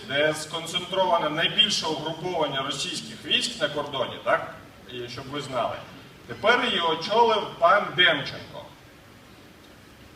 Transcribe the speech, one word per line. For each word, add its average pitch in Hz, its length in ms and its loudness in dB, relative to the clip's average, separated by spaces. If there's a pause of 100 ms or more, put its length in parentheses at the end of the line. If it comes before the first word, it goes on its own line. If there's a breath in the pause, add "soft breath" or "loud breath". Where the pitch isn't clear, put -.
де 151 260 2
сконцентроване 170 960 0
найбільше 165 560 2
угруповання 156 760 -2
російських 147 640 -6
військ - 360 0
на 151 80 2
кордоні, 135 560 -4
так, 135 300 0 (380)
і 120 160 -8
щоб 135 220 -12
ви 147 100 -4
знали, 123 360 -2 (500)
тепер 233 380 2
її 196 160 0
очолив 202 680 4 (120)
пан 196 280 6 (100)
Демченко. 139 680 0 (1500)